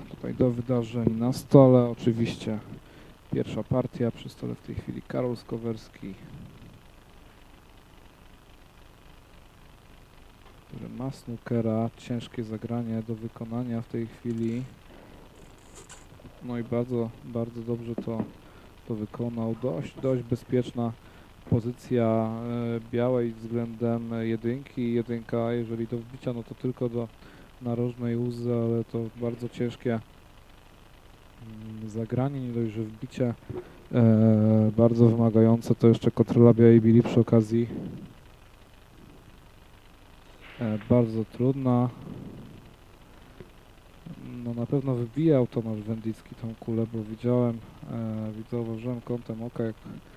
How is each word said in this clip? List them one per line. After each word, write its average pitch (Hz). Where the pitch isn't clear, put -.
tutaj -
do 127
wydarzeń 117
na 120
stole. 127
Oczywiście 113
pierwsza 117
partia, 123
przy -
stole 120
w -
tej 117
chwili 123
Karol 123
Skowerski, 113
który 113
ma 123
snookera. 113
Ciężkie 120
zagranie 113
do 117
wykonania 117
w -
tej 117
chwili. 113
No 120
i 117
bardzo, 120
bardzo 117
dobrze 117
to, 110
to 117
wykonał. 113
Dość, 139
dość 131
bezpieczna 120
pozycja, 120
e, 117
białej 120
względem 117
jedynki. 117
Jedynka, 117
jeżeli 113
do 120
wbicia, 123
no 117
to -
tylko 123
do 117
narożnej 120
łzy, 120
ale 117
to -
bardzo 117
ciężkie, 120
mm, -
zagranie, 120
nie 120
dość, 113
że 113
wbicie, 113
e, 110
bardzo 117
wymagające, 113
to 117
jeszcze 113
kontrola 120
białej 117
bili 113
przy -
okazji, 117
e, 107
bardzo 113
trudna. 123
No, 120
na 117
pewno 135
wybijał 127
Tomasz 110
Wendicki 110
tą 113
kulę, 113
bo 110
widziałem, 120
e, 110
zauważyłem 117
kątem 117
oka, 120
jak, 110